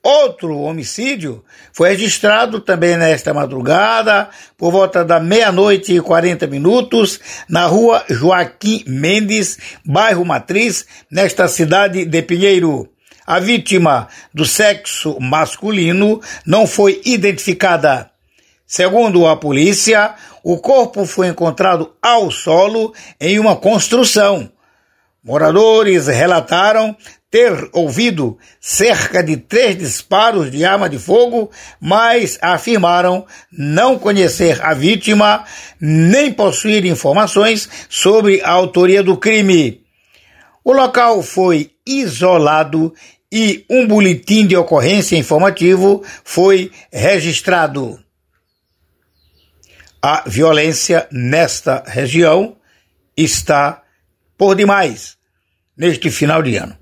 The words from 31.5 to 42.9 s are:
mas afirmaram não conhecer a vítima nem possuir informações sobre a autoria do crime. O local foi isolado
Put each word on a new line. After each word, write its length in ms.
mas 600
afirmaram 880
não 480
conhecer 640
a 80
vítima 720
nem 520
possuir 540
informações 840
sobre 500
a 100
autoria 520
do 140
crime. 640
O 80
local 520
foi 480
isolado 1120